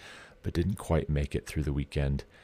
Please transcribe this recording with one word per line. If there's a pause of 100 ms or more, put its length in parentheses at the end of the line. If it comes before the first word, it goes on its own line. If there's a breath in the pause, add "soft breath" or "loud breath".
(420 loud breath)
but
didn't
quite
make
it
through
the
weekend. (200 soft breath)